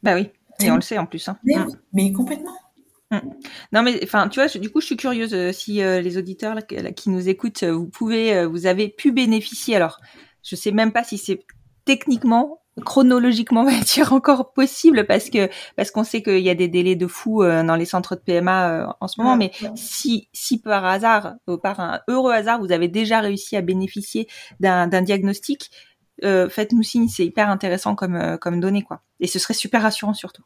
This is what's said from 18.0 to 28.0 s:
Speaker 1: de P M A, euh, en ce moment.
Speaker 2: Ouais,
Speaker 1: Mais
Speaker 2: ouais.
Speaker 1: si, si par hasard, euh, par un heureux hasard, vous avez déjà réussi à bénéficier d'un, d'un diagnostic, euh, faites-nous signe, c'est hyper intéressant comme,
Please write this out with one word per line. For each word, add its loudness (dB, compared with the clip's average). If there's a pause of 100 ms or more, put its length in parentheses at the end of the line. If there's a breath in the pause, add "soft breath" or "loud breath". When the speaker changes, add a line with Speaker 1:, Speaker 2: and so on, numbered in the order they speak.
Speaker 1:
de -14
P -2
M 2
A, 2
euh, -2 (120)
en -8
ce -10
moment. 4
Speaker 2:
Ouais, 4
Speaker 1:
Mais 2 (100)
Speaker 2:
ouais. -8
Speaker 1:
si, -4
si -4
par -2
hasard, 0 (140)
euh, -2
par -4
un -6
heureux 2
hasard, 2
vous -2
avez 2
déjà 0
réussi -4
à 0
bénéficier -4 (320 loud breath)
d'un, 4
d'un 2
diagnostic, -2 (540 soft breath)
euh, 4
faites-nous 0
signe, 0
c'est -2
hyper 0
intéressant -2
comme, -4